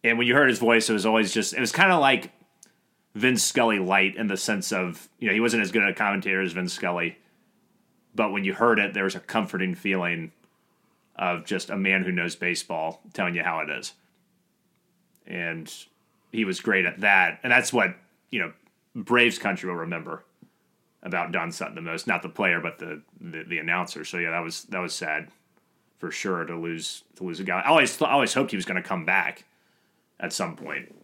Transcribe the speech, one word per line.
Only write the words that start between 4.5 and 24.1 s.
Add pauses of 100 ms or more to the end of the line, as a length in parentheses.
of, (100)
you
know,
he
wasn't
as
good
a
commentator
as
Vin
Scully. (960)
But
when
you
heard
it,
there
was
a
comforting
feeling (840)
of
just
a
man
who
knows
baseball (120)
telling
you
how
it
is. (1300)
And (600)
he
was
great
at
that.
And
that's
what, (360)
you
know, (420)
Braves
country
will
remember (760)
about
Don
Sutton
the
most.
Not
the
player,
but
the, (180)
the,
the
announcer.
So,